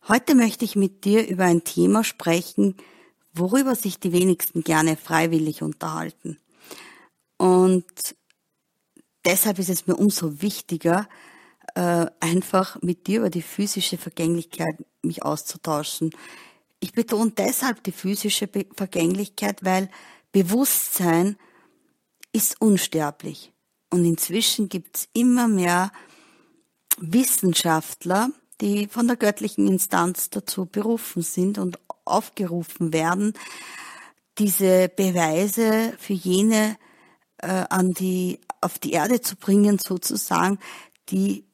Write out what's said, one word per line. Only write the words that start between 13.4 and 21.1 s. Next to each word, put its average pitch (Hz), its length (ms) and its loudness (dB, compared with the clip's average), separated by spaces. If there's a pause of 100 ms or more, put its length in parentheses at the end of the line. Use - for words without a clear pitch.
physische 196 560 -4
Vergänglichkeit 165 760 -4 (260)
mich 165 220 -6
auszutauschen. 156 840 -4 (680)
Ich - 140 -8
betone 226 400 -2
deshalb 220 500 -2
die 185 100 -8
physische 202 540 -4
Be-, 196 260 -6
Vergänglichkeit, 190 920 -4
weil 190 260 0 (400)
Bewusstsein 190 1080 2 (920)